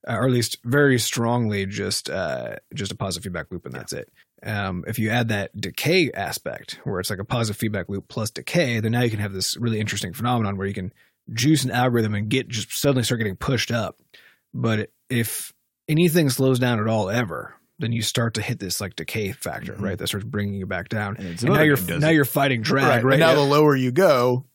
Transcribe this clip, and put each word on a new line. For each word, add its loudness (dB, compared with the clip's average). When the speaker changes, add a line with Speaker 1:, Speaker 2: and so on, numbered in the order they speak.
Speaker 1:
uh, -2
or 0
at 2
least -2
very 4
strongly 0
just, -6
uh, -4
just -8
a -8
positive -6
feedback -8
loop -10
and -12
Speaker 2:
Yeah. -10
Speaker 1:
that's -12
it. -10
Um, -6
if -6
you 0
add 2
that -4
decay 0
aspect -8
where -4
it's -4
like -6
a -6
positive -2
feedback -4
loop -6
plus -6
decay, 0
then 0
now 2
you 2
can -4
have -4
this -4
really -2
interesting -4
phenomenon -2
where -4
you -4
can -6
juice 4
an -2
algorithm 2
and -2
get, 0
just -8
suddenly 2
start 0
getting -2
pushed -2
up. -4
But -2
if -4
anything 4
slows 2
down 2
at 0
all 0
ever, -4
then -2
you -2
start -2
to -4
hit -6
this, -6
like, -8
decay -6
factor, -10
Speaker 2:
Mm-hmm. -8
Speaker 1:
right? -4
That -6
starts -4
bringing -4
you -6
back -6
down. -4
Speaker 2:
And -10
it's -8
Speaker 1:
And 2
now 6
Speaker 2:
another 6
Speaker 1:
you're, 6
Speaker 2:
game -2
does -2
Speaker 1:
now 4
Speaker 2:
it. 6
Speaker 1:
you're 6
fighting 0
drag, 2
Speaker 3:
Right. 4
Speaker 1:
right? 4
Speaker 3:
And 4
now 8
Speaker 1:
Yeah. 6
Speaker 3:
the 4
lower 6
you 2
go 4